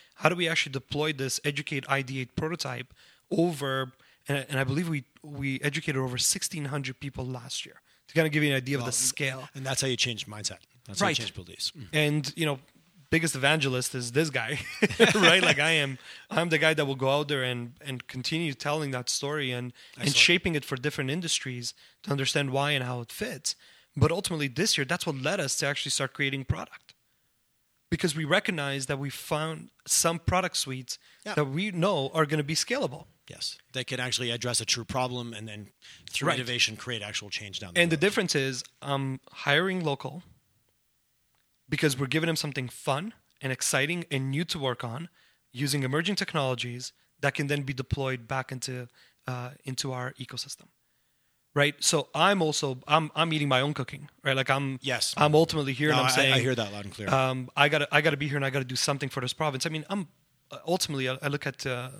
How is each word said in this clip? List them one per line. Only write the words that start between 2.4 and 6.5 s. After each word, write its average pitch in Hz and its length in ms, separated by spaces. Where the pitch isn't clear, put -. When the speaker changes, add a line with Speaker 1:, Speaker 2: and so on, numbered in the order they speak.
Speaker 1:
over," 139 640
and, 139 200
and 143 120
I 135 40
believe 147 240
we, 147 160
we 139 400
educated 147 380
over 123 180
sixteen - 480